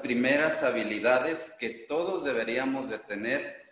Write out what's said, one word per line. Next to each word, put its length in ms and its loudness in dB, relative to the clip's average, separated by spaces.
primeras 600 2
habilidades 960 2
que 120 -4
todos 540 -4
deberíamos 680 0
de 80 -6
tener 580 -4